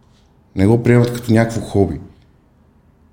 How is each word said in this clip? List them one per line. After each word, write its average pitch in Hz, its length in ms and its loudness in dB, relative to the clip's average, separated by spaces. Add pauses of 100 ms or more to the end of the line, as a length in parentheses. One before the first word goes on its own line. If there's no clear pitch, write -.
(560)
Не 95 120 2
го 117 160 2
приемат 120 300 2
като - 200 -4
някакво 113 280 0
хоби. 95 340 -2 (1160)